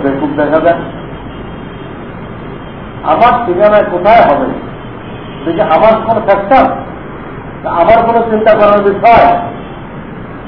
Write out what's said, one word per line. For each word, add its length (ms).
বেকুব 360
দেখা 240
যায়, 200
আমার 360
ঠিকানায় 500
কোথায় 320
হবে? 240
দেখি 200
আমার 420
কোনো 180
ফ্যাক্টর, 440
আমার 340
কোনো 180
চিন্তা 240
করার 280
বিষয়, 440